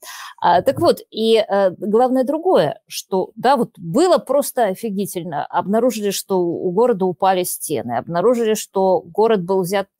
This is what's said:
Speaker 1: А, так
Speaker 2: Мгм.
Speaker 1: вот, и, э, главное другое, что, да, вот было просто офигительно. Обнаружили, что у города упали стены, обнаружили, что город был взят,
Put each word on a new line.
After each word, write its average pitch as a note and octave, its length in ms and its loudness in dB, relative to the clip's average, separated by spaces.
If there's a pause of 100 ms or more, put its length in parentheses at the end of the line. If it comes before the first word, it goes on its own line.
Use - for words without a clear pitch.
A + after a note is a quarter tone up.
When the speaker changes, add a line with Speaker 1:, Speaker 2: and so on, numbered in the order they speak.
(420)
Speaker 1:
А, F3 200 4
так - 160 0
Speaker 2:
Мгм. - 40 -2
Speaker 1:
вот, E4 180 2 (100)
и, A3 260 2
э, G3 420 2
главное B3 460 2
другое, D4 640 0
что, - 480 -4
да, C4 200 2
вот A#3 220 -2
было C4+ 400 2
просто C4 480 0
офигительно. F#3 800 -6
Обнаружили, G#3+ 640 0
что F#3 300 -2
у E3+ 320 -2
города G3+ 340 2
упали F#3 380 0
стены, B2 540 -4
обнаружили, G#3+ 560 0
что F#3+ 480 0
город G#3 420 0
был F#3+ 180 0
взят, F#3+ 260 -2 (120)